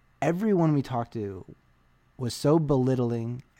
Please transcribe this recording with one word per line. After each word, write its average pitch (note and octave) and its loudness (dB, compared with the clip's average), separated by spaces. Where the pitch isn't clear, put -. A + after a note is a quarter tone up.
Everyone E3+ 2
we C#3 2
talked A#2+ -6
to G2+ -8
was B2 -6
so D3+ 4
belittling B2+ 0